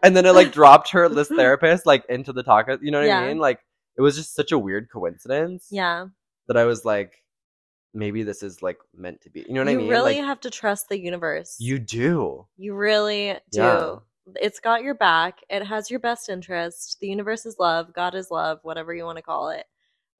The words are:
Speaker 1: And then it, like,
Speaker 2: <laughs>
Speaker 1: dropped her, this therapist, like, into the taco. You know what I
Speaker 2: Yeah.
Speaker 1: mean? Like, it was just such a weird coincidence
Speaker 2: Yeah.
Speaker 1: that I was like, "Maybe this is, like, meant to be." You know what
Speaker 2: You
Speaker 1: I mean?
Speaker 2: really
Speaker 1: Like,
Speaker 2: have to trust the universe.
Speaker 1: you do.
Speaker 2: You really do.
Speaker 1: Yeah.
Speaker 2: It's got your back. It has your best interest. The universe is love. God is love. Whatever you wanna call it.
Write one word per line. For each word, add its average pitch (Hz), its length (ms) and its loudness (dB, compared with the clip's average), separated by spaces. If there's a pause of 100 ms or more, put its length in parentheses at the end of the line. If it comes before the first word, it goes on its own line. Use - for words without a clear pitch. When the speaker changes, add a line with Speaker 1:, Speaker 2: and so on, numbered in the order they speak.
Speaker 1:
And 185 120 8
then 180 100 6
it, 185 80 8
like, 185 180 8
Speaker 2:
<laughs> 147 80 -6
Speaker 1:
dropped 151 320 10
her, 175 180 4
this - 200 0
therapist, 170 560 2
like, 143 240 4
into 127 240 -8
the 123 100 -8
taco. 123 380 2
You 147 100 -6
know 147 80 0
what 147 60 0
I 180 160 2
Speaker 2:
Yeah. - 60 -6
Speaker 1:
mean? 151 120 -6
Like, 135 200 0 (380)
it 127 40 -2
was 143 160 4
just - 180 -14
such 147 160 -4
a 165 80 0
weird 101 320 -6
coincidence 147 800 -8
Speaker 2:
Yeah. 180 360 -6 (400)
Speaker 1:
that 120 100 -2
I 117 80 4
was 117 180 -2
like, 101 400 -6 (720)
"Maybe 107 300 -6
this 104 200 -10
is, 95 180 -16
like, 90 160 -8 (160)
meant 90 280 -16
to - 80 -20
be." - 180 -18
You 117 60 -10
know 131 100 -4
what - 80 -2
Speaker 2:
You 254 60 0
Speaker 1:
I - 40 -4
mean? - 80 -6
Speaker 2:
really 254 280 0
Speaker 1:
Like, 285 80 -8
Speaker 2:
have 277 160 -8
to 254 80 -12
trust 202 400 -8
the 196 100 -8
universe. 175 600 -10
Speaker 1:
you 127 200 -6
do. 117 680 -4 (100)
Speaker 2:
You 196 180 -12
really 208 600 -2 (140)
do. 208 100 -4
Speaker 1:
Yeah. 202 340 0 (460)
Speaker 2:
It's 202 180 -6
got 233 240 -2
your 269 120 -6
back. 175 540 0
It 196 140 -6
has 214 280 -8
your 254 80 -8
best 233 300 -8
interest. 175 720 -10
The 202 80 -10
universe 208 380 -8
is 226 140 -16
love. 170 340 -2
God 175 220 -6
is 185 160 -10
love. 160 320 -6
Whatever 160 300 -12
you 170 120 -12
wanna 165 160 -14
call 151 280 -8
it. - 180 -14 (520)